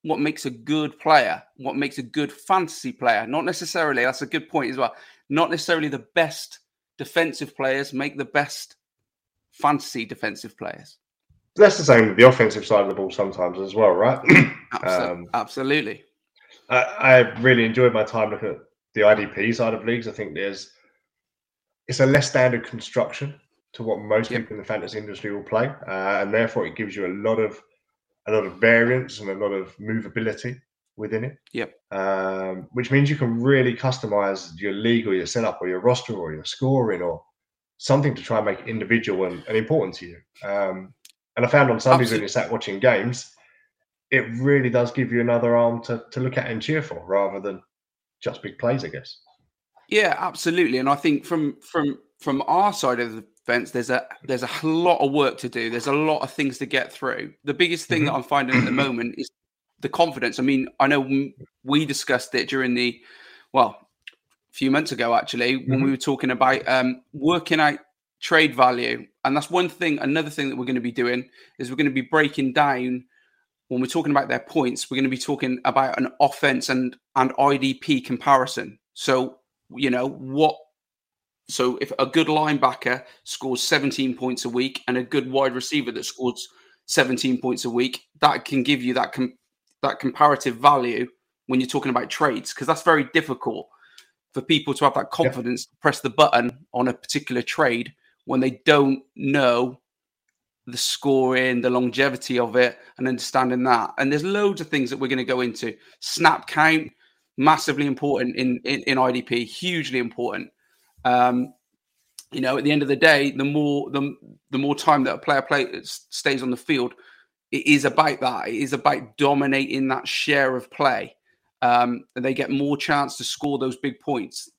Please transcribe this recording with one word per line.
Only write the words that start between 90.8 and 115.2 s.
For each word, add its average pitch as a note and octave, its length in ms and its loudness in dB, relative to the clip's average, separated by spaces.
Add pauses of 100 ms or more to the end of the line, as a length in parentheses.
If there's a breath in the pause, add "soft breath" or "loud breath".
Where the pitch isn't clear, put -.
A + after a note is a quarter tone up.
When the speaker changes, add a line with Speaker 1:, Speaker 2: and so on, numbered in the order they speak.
Speaker 1:
when B2+ 120 2
you're B2+ 80 0
talking C3+ 240 -2
about B2 180 0
trades, - 440 -2
'cause C3 140 -6
that's D#3 140 0
very D#3 220 4 (100)
difficult C3 540 -2 (640 soft breath)
for C3+ 80 -6
people D3 320 0
to D3 120 2
have C#3 100 6
that C#3+ 60 0
Speaker 2:
Yep. - 100 -10
Speaker 1:
confidence B2 540 -2
to - 120 -20
press D3 220 0
the C#3 100 -4
button B2 640 4
on B2 140 0
a B2 60 -2
particular B2+ 480 -4
trade A#2+ 520 -2 (320)
when C3 140 0
they B2+ 260 -2
don't C#3 380 4 (120)
know B2+ 640 0 (840)
the B2 120 -12
scoring, B2+ 840 2
the B2+ 80 2
longevity B2 720 0
of A#2 160 -2
it, B2 240 4 (180 loud breath)
and C3 100 -4
understanding B2+ 580 0
that. A#2+ 340 2
And C3+ 120 0
there's D3 120 0
loads G3 380 0
of D#3 60 -10
things C3+ 220 -2
that B2+ 80 -6
we're B2+ 120 -4
gonna C3 140 -2
go B2+ 180 -2
into. A#2 360 -6 (220 soft breath)
Snap - 480 2
count, D#3 440 2 (460)
massively C#3+ 480 2
important C3 500 -2
in, B2 300 -2
in, C3+ 220 -2
in C3+ 100 0
I B2+ 140 2
D B2 100 -4
P, A#2+ 240 -4
hugely D3 540 -4
important. A2+ 500 -6 (540)
Um, B2 500 2 (800)
you C3 100 -6
know, C3 160 0
at B2+ 60 -2
the D3 80 2
end D3+ 100 2
of C#3+ 60 -2
the C#3 80 2
day, C#3+ 340 4
the C3+ 160 -2
more, D3 460 0
the, C#3 240 -4 (340)
the C3+ 80 -4
more C#3 160 0
time C#3+ 300 2
that B2+ 100 0
a - 60 -6
player C#3 240 0